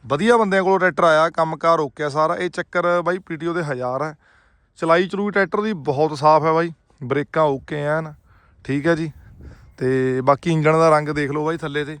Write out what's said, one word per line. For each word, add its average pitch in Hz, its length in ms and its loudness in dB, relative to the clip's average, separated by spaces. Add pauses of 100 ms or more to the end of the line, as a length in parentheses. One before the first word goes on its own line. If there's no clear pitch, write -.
ਵਧੀਆ 175 340 2
ਬੰਦਿਆਂ 196 260 2
ਕੋਲੋਂ 190 160 2
ਟਰੈਕਟਰ 170 240 0
ਆਇਆ, 160 260 4
ਕੰਮਕਾਰ 160 500 0
ਓਕੇ 147 240 -4
ਆ 147 60 -2
ਸਾਰਾ। 156 260 0
ਇਹ 180 140 -4
ਚੱਕਰ 175 520 -2
ਬਾਈ 175 180 -2
ਪੀ 170 180 -10
ਟੀ 160 100 -6
ਓ 170 60 -4
ਦੇ 170 100 -4
ਹਜ਼ਾਰ 127 400 -4
ਹੈ। 156 120 -8 (640)
ਚਲਾਈ 175 280 2
ਚਲੂਈ 202 240 -4
ਟਰੈਕਟਰ 196 300 0
ਦੀ 214 120 -4 (100)
ਬਹੁਤ 147 340 -2
ਸਾਫ਼ 151 280 4
ਹੈ 160 80 2
ਬਾਈ, 165 180 0 (320)
ਬ੍ਰੇਕਾਂ 143 420 -2
ਓਕੇ 147 420 -4
ਐਨ, 156 260 -4 (520)
ਠੀਕ 139 220 -2
ਹੈ 165 80 4
ਜੀ। 160 160 -6 (680)
ਤੇ 131 460 0
ਬਾਕੀ 139 280 2
ਇੰਜਣ 156 260 2
ਦਾ 160 120 6
ਰੰਗ 151 220 2
ਦੇਖ 143 200 -4
ਲਓ 151 140 -4
ਬਾਈ 165 120 -4
ਥੱਲੇ 147 280 -6
ਤੇ 156 160 -12